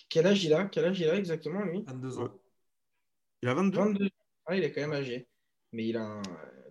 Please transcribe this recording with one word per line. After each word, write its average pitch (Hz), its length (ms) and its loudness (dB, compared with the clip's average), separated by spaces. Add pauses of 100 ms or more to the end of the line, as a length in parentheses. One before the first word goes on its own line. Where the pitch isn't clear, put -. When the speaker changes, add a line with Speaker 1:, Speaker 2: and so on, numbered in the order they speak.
Speaker 1:
Quel 165 180 4
âge 196 160 4
il 156 100 4
a ? 185 120 4
Quel 165 200 0
âge 180 140 2
il 156 100 2
a 175 60 4
exactement, 175 480 -2
lui ? 190 180 -4
Speaker 2:
Vingt-deux 127 380 -8
ans. 120 60 -4
Speaker 3:
Ouais. - 40 -4 (1120)
Il 123 80 0
a 131 60 2
vingt-deux ? 185 240 2
Speaker 1:
Vingt-deux. 196 300 2 (360)
Ah, 175 100 -4
il 185 80 2
est 143 80 0
quand 143 100 -4
même 151 120 -4
âgé. 127 340 -4 (440)
Mais 113 160 -4
il 113 100 -2
a 110 60 -4
un, 107 180 -8 (500)